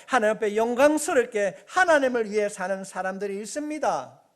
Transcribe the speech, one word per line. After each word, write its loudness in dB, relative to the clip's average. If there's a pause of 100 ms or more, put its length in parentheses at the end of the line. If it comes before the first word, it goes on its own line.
하나님 2
앞에 -2
영광스럽게 2
하나님을 2
위해 0
사는 -6
사람들이 -6
있습니다. -4 (160)